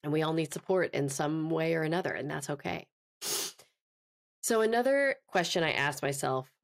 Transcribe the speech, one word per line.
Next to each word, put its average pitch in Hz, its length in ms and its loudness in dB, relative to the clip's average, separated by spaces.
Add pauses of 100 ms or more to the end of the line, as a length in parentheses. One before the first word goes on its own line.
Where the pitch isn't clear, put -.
And 151 100 -2
we 156 100 2
all 156 100 0
need 160 200 -2
support 185 400 0
in 143 160 0
some 156 420 -2
way 160 260 2
or 160 80 0
another, 160 280 -2
and 101 160 -6
that's 151 220 -6
okay. - 380 -6 (1500)
So 226 200 4
another 254 680 4
question 175 340 0
I 156 100 2
ask 143 300 0
myself 139 500 -2 (120)